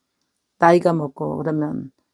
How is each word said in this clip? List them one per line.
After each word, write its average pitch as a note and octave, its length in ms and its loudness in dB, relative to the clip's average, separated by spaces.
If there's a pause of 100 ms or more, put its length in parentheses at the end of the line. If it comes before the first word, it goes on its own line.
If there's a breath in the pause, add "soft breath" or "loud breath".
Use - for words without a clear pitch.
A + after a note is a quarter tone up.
(580)
나이가 E3+ 360 4
먹고 D3+ 440 -6
그러면 D3+ 540 -6 (220)